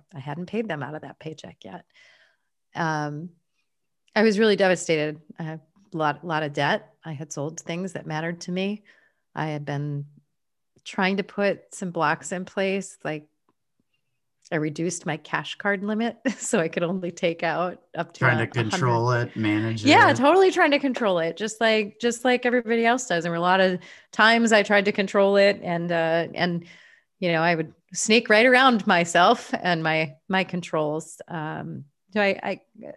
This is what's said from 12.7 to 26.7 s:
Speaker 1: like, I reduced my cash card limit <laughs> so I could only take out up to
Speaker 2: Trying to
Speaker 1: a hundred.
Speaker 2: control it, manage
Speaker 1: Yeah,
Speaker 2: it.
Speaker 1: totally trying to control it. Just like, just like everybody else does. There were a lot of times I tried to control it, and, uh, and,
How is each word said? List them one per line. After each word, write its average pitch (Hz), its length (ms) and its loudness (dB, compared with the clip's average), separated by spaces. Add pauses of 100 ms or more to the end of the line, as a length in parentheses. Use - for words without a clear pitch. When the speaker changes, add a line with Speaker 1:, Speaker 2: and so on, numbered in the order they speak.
Speaker 1:
like, 151 240 -8 (1200)
I 175 60 -4
reduced 160 500 -4
my 156 120 -6
cash - 380 -8
card 202 280 -4
limit 220 440 -4
<laughs> 214 100 -4
so - 240 -2
I 160 80 -2
could 170 140 -4
only 175 280 -4
take 170 320 -4
out 170 380 -4 (140)
up 165 180 -6
to - 60 -20
Speaker 2:
Trying 123 180 2
to 120 60 0
Speaker 1:
a - 20 -2
hundred. 110 260 -2
Speaker 2:
control 120 400 2
it, 120 240 -2
manage 110 480 -2
Speaker 1:
Yeah, 359 280 6
Speaker 2:
it. 254 40 2
Speaker 1:
totally 339 360 4
trying 330 200 2
to 285 80 2
control 233 400 -2
it. 165 160 -2
Just 214 240 -8
like, 214 400 0
just 233 240 -2
like 247 220 2
everybody 233 400 0
else 254 220 0
does. 170 160 -2
There 170 100 -4
were 170 40 -2
a 170 40 -2
lot 180 180 4
of 185 180 4 (360)
times 226 400 4
I 208 100 6
tried 202 220 4
to 202 80 0
control 196 420 2
it, 196 260 4
and, 170 300 -4
uh, 165 420 0
and, 175 300 -2 (560)